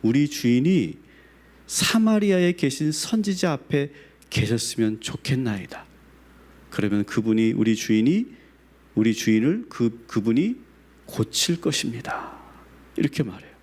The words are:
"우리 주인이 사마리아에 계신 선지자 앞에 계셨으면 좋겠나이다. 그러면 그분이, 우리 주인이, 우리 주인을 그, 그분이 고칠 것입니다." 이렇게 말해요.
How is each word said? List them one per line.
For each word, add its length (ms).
"우리 260
주인이 680
사마리아에 880
계신 380
선지자 640
앞에 380
계셨으면 720
좋겠나이다. 840
그러면 360
그분이, 480
우리 220
주인이, 500
우리 180
주인을 560
그, 380
그분이 500
고칠 560
것입니다." 760
이렇게 260
말해요. 280